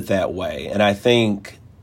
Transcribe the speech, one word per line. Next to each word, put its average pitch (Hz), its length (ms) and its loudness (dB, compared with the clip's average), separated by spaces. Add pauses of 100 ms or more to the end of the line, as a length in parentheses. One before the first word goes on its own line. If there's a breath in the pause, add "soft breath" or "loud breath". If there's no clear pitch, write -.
that 92 260 -2
way. 80 360 -6
And 101 140 0
I 101 120 4
think, 110 640 0 (240)